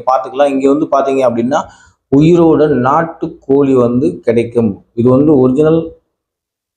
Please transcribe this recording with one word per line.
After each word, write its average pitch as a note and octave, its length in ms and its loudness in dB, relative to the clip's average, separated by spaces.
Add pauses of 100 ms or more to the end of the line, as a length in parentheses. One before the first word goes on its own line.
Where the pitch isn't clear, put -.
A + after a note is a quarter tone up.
பார்த்துக்கலாம். C3 440 -2
இங்க C3+ 200 -2
வந்து D#3 220 -2
பாத்தீங்க C3+ 340 -2
அப்படின்னா, A#2+ 320 -2 (560)
உயிரோட D#3+ 440 4 (260)
நாட்டுக்கோழி C#3+ 880 -2 (100)
வந்து B2 220 -2 (200)
கிடைக்கும். A#2 440 -2 (300)
இது A#2 60 2 (100)
வந்து D3+ 140 2 (120)
ஒரிஜினல் D3+ 360 0 (960)